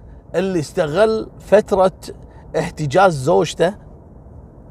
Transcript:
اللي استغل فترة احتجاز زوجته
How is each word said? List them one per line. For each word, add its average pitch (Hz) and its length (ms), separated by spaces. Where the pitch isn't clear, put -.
اللي 185 240
استغل 190 720
فترة 190 520
احتجاز 165 540
زوجته 165 600